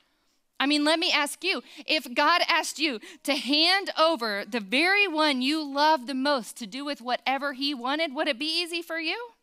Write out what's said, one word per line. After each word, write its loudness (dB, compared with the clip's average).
I 4
mean, 2
let 4
me 0
ask 0
you, 0
if -2
God 4
asked 0
you 0
to 0
hand 2
over 2
the -4
very 2
one 2
you 0
love 2
the -4
most 0
to -10
do -10
with -6
whatever -2
he -4
wanted, -2
would -2
it -4
be -2
easy -6
for -8
you? -6